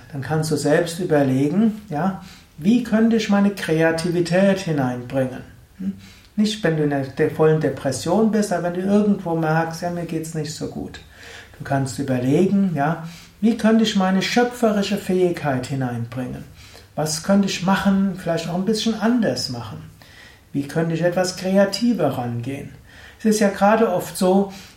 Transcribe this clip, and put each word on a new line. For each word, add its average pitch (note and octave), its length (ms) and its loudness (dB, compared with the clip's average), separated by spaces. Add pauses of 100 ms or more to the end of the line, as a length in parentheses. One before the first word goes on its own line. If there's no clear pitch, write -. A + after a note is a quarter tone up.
(100)
dann C#3 120 -8
kannst D#3 280 -2
du D3+ 60 0
selbst D#3 420 0
überlegen, D3+ 920 2
ja, F3 320 -2 (340)
wie G#3+ 260 4
könnte A3+ 340 2
ich G#3+ 120 0
meine G3+ 220 4
Kreativität E3+ 1080 2
hineinbringen? B2+ 840 -2 (340)
Hm? F#3+ 160 -4 (420)
Nicht, G#3+ 300 0
wenn D#3+ 140 2
du D3+ 60 2
in D3 40 2
der C#3 140 -2
de-, D3 260 -2
vollen D#3 320 4
Depression D#3+ 720 0
bist, G#3 200 0
aber E3+ 120 -2
wenn F3 120 -4
du F#3 60 -4
irgendwo G3+ 540 0
merkst, D#3+ 480 0
ja, F3 80 -4
mir F3 160 -6
geht's D#3 260 -8
nicht D#3 220 -6
so - 140 -8
gut. - 320 -12 (580)
Du - 60 -12
kannst C3+ 340 -2
überlegen, D#3+ 760 2
ja, D3+ 320 -2 (360)
wie A3 160 2
könnte A3+ 260 4
ich G#3+ 100 -2
meine F#3+ 280 2
schöpferische G#3 720 0
Fähigkeit E3+ 720 0
hineinbringen? B2+ 800 -6 (500)
Was D#3 300 -4
könnte G3 220 4
ich - 160 -4
machen, G3 560 2
vielleicht D#3+ 300 -4
auch E3+ 60 -6
ein F#3+ 100 -2
bisschen A3 340 -2
anders G#3 520 0
machen? A#2+ 320 -10 (680)
Wie C#3 160 -4
könnte E3 280 -2
ich D#3+ 80 -2
etwas F3+ 340 0
kreativer F#3+ 800 0
rangehen? A#2+ 540 -6 (480)
Es - 80 -2
ist G#3+ 140 4
ja G3+ 80 4
gerade G#3 440 2
oft E3+ 240 -4
so, G3 360 2 (240)